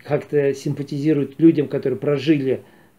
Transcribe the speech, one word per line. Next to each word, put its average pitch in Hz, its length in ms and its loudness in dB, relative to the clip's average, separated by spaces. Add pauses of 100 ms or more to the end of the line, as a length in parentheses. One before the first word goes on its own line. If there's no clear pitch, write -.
как-то 143 520 -2
симпатизируют 143 840 -4
людям, 156 300 4
которые 135 300 -4
прожили 139 640 0 (380)